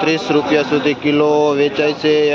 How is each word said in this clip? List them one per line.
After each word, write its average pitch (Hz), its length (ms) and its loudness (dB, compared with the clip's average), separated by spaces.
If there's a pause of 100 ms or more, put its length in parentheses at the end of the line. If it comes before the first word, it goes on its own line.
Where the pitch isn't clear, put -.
ત્રીસ 156 240 -2 (100)
રૂપિયા 147 380 0
સુધી 143 320 -2
કિલો 151 260 2 (300)
વેચાય 147 420 -2
છે. 151 120 2 (200)